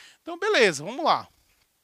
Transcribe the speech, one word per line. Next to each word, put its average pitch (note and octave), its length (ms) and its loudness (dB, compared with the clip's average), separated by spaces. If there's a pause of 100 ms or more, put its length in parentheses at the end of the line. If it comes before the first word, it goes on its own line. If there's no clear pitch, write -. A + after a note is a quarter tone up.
(220)
Então, E4+ 160 -12
beleza, B3+ 460 2
vamos C4 220 -8
lá. D#3+ 240 2 (540)